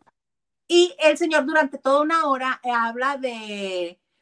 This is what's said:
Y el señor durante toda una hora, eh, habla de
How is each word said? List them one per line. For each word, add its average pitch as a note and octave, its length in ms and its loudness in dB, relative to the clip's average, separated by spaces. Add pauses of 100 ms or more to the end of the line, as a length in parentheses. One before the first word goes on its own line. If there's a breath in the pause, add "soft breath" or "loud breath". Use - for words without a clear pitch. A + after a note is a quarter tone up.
(680)
Y F4 320 4
el D4+ 180 4
señor D#4+ 280 0
durante D4+ 320 0
toda C#4 240 2
una D#4+ 240 0
hora, C4 380 -2
eh, B3 80 -4
habla A#3+ 440 -2
de G#3 840 -8 (240)